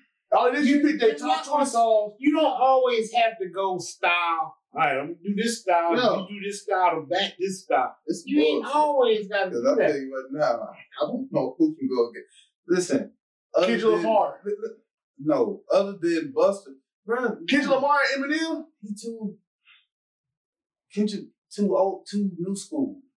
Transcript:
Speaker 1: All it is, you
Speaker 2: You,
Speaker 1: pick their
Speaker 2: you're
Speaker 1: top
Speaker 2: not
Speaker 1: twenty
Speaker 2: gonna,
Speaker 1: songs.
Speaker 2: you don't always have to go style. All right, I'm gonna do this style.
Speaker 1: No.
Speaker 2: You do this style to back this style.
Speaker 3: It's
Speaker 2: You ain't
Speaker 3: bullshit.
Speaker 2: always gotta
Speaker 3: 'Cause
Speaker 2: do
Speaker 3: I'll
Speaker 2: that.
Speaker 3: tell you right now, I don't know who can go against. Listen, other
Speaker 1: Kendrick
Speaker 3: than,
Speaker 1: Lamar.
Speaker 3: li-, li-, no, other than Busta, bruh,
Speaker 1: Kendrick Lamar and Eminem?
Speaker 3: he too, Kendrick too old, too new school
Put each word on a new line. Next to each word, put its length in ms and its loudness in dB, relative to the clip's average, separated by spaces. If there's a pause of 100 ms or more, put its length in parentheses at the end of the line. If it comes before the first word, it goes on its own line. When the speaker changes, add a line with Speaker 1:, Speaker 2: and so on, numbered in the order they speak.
(320)
Speaker 1:
All 160 4
it 80 2
is, 120 2
you 100 6
Speaker 2:
You, 100 0
Speaker 1:
pick 120 0
their 100 4
Speaker 2:
you're 80 0
Speaker 1:
top 100 -8
Speaker 2:
not 180 0
Speaker 1:
twenty 120 0
Speaker 2:
gonna, 120 2
Speaker 1:
songs. 500 2
Speaker 2:
you 160 2
don't 100 4
always 680 4
have 280 2
to 80 -4
go 300 -2
style. 760 -2 (180)
All 80 -2
right, 160 0
I'm 160 -6
gonna 100 -16
do 120 -4
this 260 -4
style. 340 2
Speaker 1:
No. 340 0
Speaker 2:
You 120 -12
do 60 -8
this 160 -8
style 380 2
to 60 -12
back 320 -2
this 240 -6
style. 320 0 (100)
Speaker 3:
It's 200 -6
Speaker 2:
You 160 2
ain't 220 2
Speaker 3:
bullshit. 120 -4
Speaker 2:
always 520 2
gotta 240 -2
Speaker 3:
'Cause 100 -4
Speaker 2:
do 80 0
Speaker 3:
I'll 80 4
Speaker 2:
that. 100 4
Speaker 3:
tell 100 0
you 180 -8
right 160 -10
now, 380 -2 (320)
I 60 0
don't 240 -8
know 260 -4
who 180 2
can 120 -4
go 220 0
against. 180 -18 (400)
Listen, 460 -2 (420)
other 120 4
Speaker 1:
Kendrick 140 2 (100)
Speaker 3:
than, 120 2
Speaker 1:
Lamar. 420 2
Speaker 3:
li-, 160 -4
li-, 80 -8 (500)
no, 420 0 (100)
other 220 2
than 420 -4
Busta, 400 0 (320)
bruh, 400 -4
Speaker 1:
Kendrick 240 2
Lamar 280 4 (160)
and 100 -4
Eminem? 400 -4 (160)
Speaker 3:
he 120 -12
too, 440 -10 (1600)
Kendrick 320 -2 (280)
too 240 0
old, 320 0
too 280 -2
new 180 -6
school 460 -6 (160)